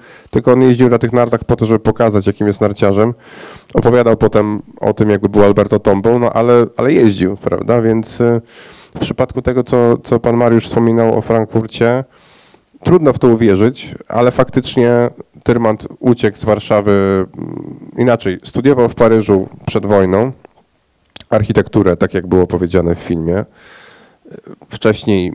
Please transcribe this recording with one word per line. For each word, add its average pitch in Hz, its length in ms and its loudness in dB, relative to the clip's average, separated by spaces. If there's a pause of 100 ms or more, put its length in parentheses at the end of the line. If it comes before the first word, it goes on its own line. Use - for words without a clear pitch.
(300)
tylko 123 220 0
on 127 100 4
jeździł 127 260 4
na 117 100 2
tych 117 140 -4
nartach 120 320 0
po 120 120 0
to, 113 100 -2
żeby 110 120 2
pokazać, 110 480 0
jakim 104 200 -2
jest 101 140 -2
narciarzem. 104 540 0 (600)
Opowiadał 117 420 2
potem 104 460 0 (180)
o 107 120 0
tym, 107 180 0
jakby 101 180 0
był 104 160 2
Alberto 101 340 2
Tombą, 104 400 0
no 120 140 -2
ale, 120 340 2 (100)
ale 123 160 -2
jeździł, 101 440 2
prawda? 113 460 -2
Więc, 113 380 -2
y, 117 200 0 (560)
w - 40 -8
przypadku - 420 -6
tego, 127 220 -2
co, 120 400 2
co 117 160 0
pan 117 160 0
Mariusz 117 280 2
wspominał 113 540 0
o - 20 -4
Frankfurcie, 113 840 -2 (800)
trudno 160 280 2
w - 60 -4
to 127 100 2
uwierzyć, 113 680 0 (140)
ale 120 220 0
faktycznie 120 800 0 (340)
Tyrmand 117 440 -2 (100)
uciekł 117 400 0
z - 60 -14
Warszawy, 101 840 0 (120)
mm, - 380 -12 (220)
inaczej, 117 460 -2
studiował 123 440 0
w - 60 -8
Paryżu 107 540 2 (180)
przed 98 200 -6
wojną, 101 460 0 (1000)
architekturę, 104 640 0
tak - 180 -2
jak 92 120 -4
było 90 200 2
powiedziane 87 480 -2
w 85 40 -12
filmie. 87 460 -4 (1300)
Wcześniej 101 640 -2